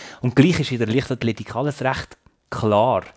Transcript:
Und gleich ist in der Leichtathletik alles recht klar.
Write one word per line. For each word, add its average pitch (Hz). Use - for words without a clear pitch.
Und 127
gleich 165
ist 139
in 123
der 113
Leichtathletik 117
alles 135
recht -
klar. 107